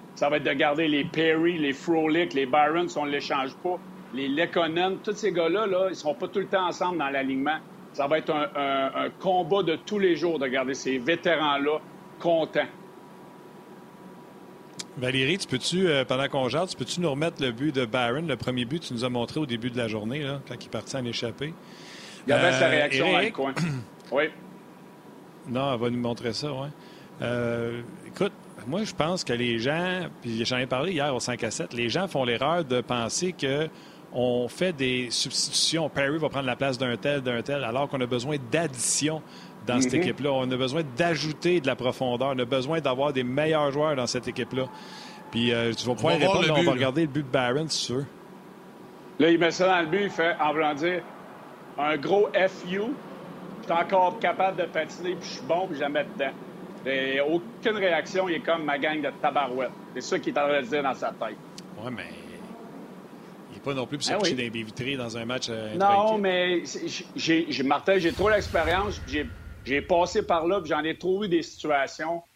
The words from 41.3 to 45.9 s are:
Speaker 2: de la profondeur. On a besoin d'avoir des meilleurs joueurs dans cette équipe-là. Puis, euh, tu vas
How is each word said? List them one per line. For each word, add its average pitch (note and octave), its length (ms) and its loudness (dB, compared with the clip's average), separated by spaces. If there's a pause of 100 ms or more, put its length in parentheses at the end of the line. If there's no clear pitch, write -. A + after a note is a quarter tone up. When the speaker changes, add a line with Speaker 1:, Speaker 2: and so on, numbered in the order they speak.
Speaker 2:
de C3+ 80 0
la B2+ 80 2
profondeur. B2+ 600 0
On B2+ 40 -2
a B2 60 2
besoin C3+ 360 0
d'avoir C#3 320 2
des C3 100 2
meilleurs D3 480 2
joueurs D3+ 240 2
dans B2+ 120 0
cette B2 200 -2
équipe-là. B2+ 420 -2 (640)
Puis, A#2 200 4
euh, A#2 220 2
tu A2 120 -4
vas B2 80 0